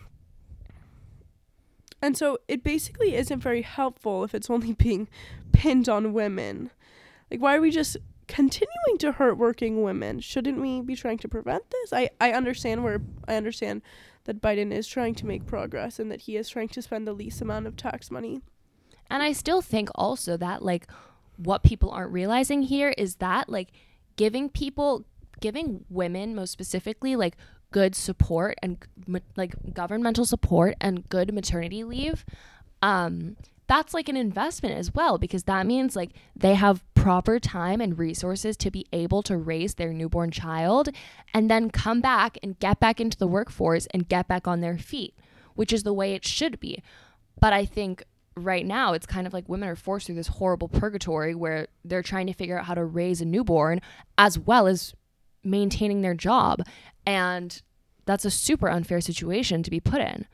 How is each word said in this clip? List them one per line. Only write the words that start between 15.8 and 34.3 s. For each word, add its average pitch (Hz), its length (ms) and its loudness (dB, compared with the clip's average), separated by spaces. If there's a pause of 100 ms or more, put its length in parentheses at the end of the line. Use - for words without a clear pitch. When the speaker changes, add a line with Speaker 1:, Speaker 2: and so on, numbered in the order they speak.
Speaker 1:
and 220 140 -6
that 220 100 -12
he 220 140 -8
is 220 120 -6
trying 226 200 -6
to - 120 -10
spend 220 280 -8
the 214 40 -6
least 208 300 -10
amount 214 240 -6
of 220 100 -12
tax - 320 -10
money. 233 320 -10 (720)
Speaker 2:
And 277 120 -2
I 302 100 0
still 339 280 0
think 214 360 -2
also 190 400 -2
that, 175 260 -4
like, 175 240 -2 (500)
what 185 280 0
people - 260 6
aren't 185 220 -6
realizing 247 500 2
here 277 340 2
is 190 200 -2
that, 185 320 0
like, 196 240 -6 (440)
giving 233 320 0
people, 277 560 -2 (360)
giving 226 500 -6
women 185 440 -4
most 190 180 -6
specifically, 220 640 -4
like, 185 200 0 (360)
good 190 220 4
support 180 680 0
and, 180 160 -4 (280)
ma-, 180 120 -4 (180)
like, 185 380 -6
governmental 220 500 0
support 185 560 4
and 185 280 -2
good 190 260 0
maternity 185 480 -4
leave, 262 420 -6 (560)
um, 175 560 0 (320)
that's, 302 260 2
like, 320 160 -2
an 269 60 -2
investment 240 580 -2